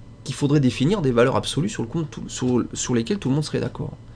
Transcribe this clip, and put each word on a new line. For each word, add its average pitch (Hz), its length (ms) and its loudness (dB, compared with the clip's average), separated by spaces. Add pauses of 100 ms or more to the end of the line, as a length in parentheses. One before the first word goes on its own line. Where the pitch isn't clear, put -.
(240)
qu'il 135 100 -6
faudrait 143 260 4
définir 139 400 2
des 131 120 2
valeurs 120 220 6
absolues 143 360 -2
sur - 120 -6
le 113 60 -4
compte, 160 220 -4
tout, - 180 -12
sur, 123 340 0 (120)
sur - 200 -2
lesquelles 120 240 0
tout 123 120 -2
le 131 40 2
monde 151 100 0
serait - 160 -2
d'accord. - 320 -6 (240)